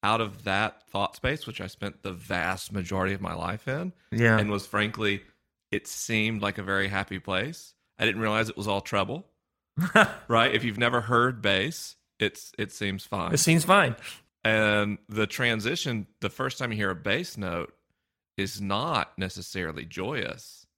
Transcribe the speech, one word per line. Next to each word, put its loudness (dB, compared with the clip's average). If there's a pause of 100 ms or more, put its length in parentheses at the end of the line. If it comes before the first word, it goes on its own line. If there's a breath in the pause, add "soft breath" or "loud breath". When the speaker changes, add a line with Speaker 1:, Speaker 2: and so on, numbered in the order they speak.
Speaker 1:
out 4
of -4
that 0
thought -2
space, -2
which -10
I -6
spent -8
the -6
vast -2
majority 0
of -8
my -4
life -6
in, -4 (200)
Speaker 2:
Yeah. 6
Speaker 1:
and 2
was, 0
frankly, 0 (500)
it -2
seemed 0
like -2
a -6
very 0
happy -2
place. -4 (240)
I 2
didn't 2
realize 2
it -8
was -4
all 2
trouble, 0 (500)
Speaker 2:
<laughs> 0
Speaker 1:
right? 4
If 2
you've -2
never 2
heard 2
bass, 0 (240)
it's, -2
it -4
seems -4
fine. -2
Speaker 2:
It 4
seems 6
fine. 6 (480 loud breath)
Speaker 1:
And 4 (100)
the 2
transition, 0 (140)
the -2
first -6
time -4
you -4
hear 0
a 0
bass -2
note, -4 (640)
is -4
not -2
necessarily -6
joyous. -8 (140)